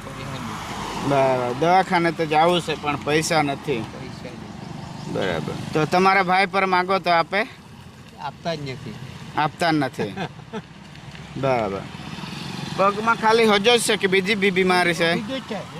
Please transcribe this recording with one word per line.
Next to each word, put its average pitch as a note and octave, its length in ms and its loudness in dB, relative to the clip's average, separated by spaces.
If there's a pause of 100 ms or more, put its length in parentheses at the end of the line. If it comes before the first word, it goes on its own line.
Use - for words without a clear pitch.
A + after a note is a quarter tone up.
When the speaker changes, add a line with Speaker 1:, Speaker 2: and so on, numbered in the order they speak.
Speaker 1:
પૈસા C#3 280 -10
નથી. - 760 -6
Speaker 2:
બરાબર. C3 500 4
દવાખાને F3 520 4
તો D#3+ 140 -2
જાવું D#3+ 360 4
છે, D#3 200 -4
પણ D3 160 -2
પૈસા D#3 440 2
નથી. C#3 400 -2
Speaker 1:
પૈસા B2 480 -12
નથી. - 840 -12
Speaker 2:
બરાબર. E2+ 400 -2 (200)
તો D#3 120 2
તમારા F#3+ 380 4
ભાઈ F#3 220 4
પર F#3+ 200 0
માગો F#3 340 2
તો E3+ 100 -2
આપે? F3 380 2 (720)
Speaker 1:
આપતા D#3 360 -6
જ C#3+ 160 -8
નથી. A#2+ 220 -12 (420)
Speaker 2:
આપતા D#3 360 0
જ D#3+ 40 2
નથી. B2+ 400 -2 (580)
Speaker 1:
<laughs> - 680 -14
Speaker 2:
બરાબર. A2 400 0 (1000)
પગમાં G#3 380 2
ખાલી A3 280 4
હોજો G#3+ 320 6
જ A3+ 40 2
છે G#3+ 160 0
કે G3 100 0
બીજી F#3+ 280 2
બી G3 160 2
બીમારી F3+ 420 4
છે? E3 200 2
Speaker 1:
બીજું A3+ 260 -4
જ - 20 -10
છે, A3 160 -8 (220)